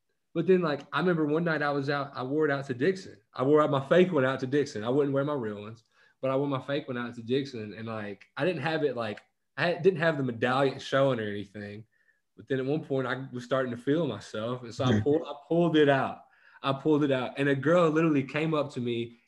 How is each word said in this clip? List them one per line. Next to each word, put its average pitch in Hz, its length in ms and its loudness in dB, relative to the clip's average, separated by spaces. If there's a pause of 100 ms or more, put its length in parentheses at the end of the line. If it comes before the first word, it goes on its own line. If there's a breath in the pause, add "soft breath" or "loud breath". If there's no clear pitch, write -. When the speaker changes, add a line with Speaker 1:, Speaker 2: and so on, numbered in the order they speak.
(340)
Speaker 1:
but 170 140 -2
then, 185 140 6
like, 143 200 -2 (120)
I 139 60 -2
remember 165 260 2
one 156 180 0
night 160 180 -2
I 147 100 0
was 143 180 -2
out, 139 260 -4
I 127 80 -6
wore 147 220 0
it 143 60 2
out 135 160 -4
to 131 60 -6
Dixon. 175 440 -2 (160)
I 127 100 -4
wore 151 180 6
out 147 100 2
my 135 160 2
fake 180 260 6
one 139 120 4
out 131 160 0
to 131 60 -2
Dixon. 131 360 0
I 117 60 -2
wouldn't 143 240 2
wear 139 120 0
my 147 80 -2
real 107 280 -6
ones, 110 220 -16 (380 soft breath)
but 131 100 0
I 135 60 2
wore 143 100 0
my 135 140 -2
fake 143 260 -6
one 123 100 -6
out 120 180 -8
to 120 60 -12
Dixon, 113 520 -4
and, 113 140 -12
like, 104 380 -8 (120)
I 139 80 0
didn't 170 160 -2
have 156 220 -2
it, 131 120 0
like, 110 240 -4 (380)
I 147 100 0
had, - 160 -2
didn't 180 160 4
have 160 160 2
the 143 80 -2
medallion 127 560 0
showing 135 400 2
or 110 80 -4
anything. 104 560 -10 (540)
But 107 100 -20
then 131 120 0
at 131 60 -4
one 147 200 0
point 135 200 -2
I 127 280 -4
was 123 100 -8
starting 131 280 0
to 113 60 -8
feel 151 300 0
myself, 117 560 -6
and 113 100 -14
so 139 120 -2
I 113 140 4
Speaker 2:
<laughs> 107 40 0
Speaker 1:
pulled, 147 240 2
I - 60 -10 (160)
pulled 165 260 2
it 147 140 8
out. 123 300 2 (440 soft breath)
I 139 80 0
pulled 147 320 2
it 139 80 2
out, 127 260 -2
and 143 120 0
a 143 60 2
girl 160 340 4
literally 151 340 2
came 156 300 -2
up 139 220 -2
to 131 40 -6
me, 117 380 -4 (100)